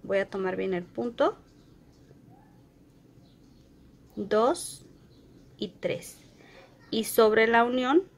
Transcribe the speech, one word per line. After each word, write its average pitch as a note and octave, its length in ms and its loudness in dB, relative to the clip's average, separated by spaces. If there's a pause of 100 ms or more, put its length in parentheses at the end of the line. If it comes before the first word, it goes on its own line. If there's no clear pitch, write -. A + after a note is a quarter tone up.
Voy G3 160 -4
a G3 120 -4
tomar F#3+ 260 -6
bien F#3+ 160 -4
el F3 120 -4
punto, A#3+ 520 -4 (2750)
dos G#3+ 720 -2 (720)
y G#3 100 -10
tres, - 500 -10 (720)
y A3 140 -4
sobre A3 420 4
la A#3 180 4
unión B3+ 400 2 (140)